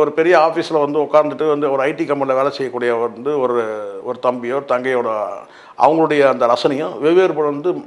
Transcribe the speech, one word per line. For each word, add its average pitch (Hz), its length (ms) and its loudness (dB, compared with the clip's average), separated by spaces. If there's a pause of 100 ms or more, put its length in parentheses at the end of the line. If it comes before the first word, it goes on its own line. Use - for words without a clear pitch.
ஒரு 147 100 0
பெரிய 165 260 4
ஆபீஸ்ல 160 420 2
வந்து 143 180 0
உட்கார்ந்துட்டு 151 560 2
வந்து 147 180 0
ஒரு 135 100 0
ஐ 147 100 0
டி 160 120 -6
கம்பெனில 139 360 0
வேலை 139 160 0
செய்யக்கூடிய 120 380 -2
வந்து 120 460 -4
ஒரு, 123 160 0 (480)
ஒரு 120 180 -6
தம்பியோ 123 380 -2 (120)
தங்கையோட 123 360 0 (720)
அவங்களுடைய 151 500 4
அந்த 123 180 2
ரசனையும் 135 520 0
வெவ்வேறு 170 360 4
படம் 147 200 -2
வந்து 156 180 -2 (140)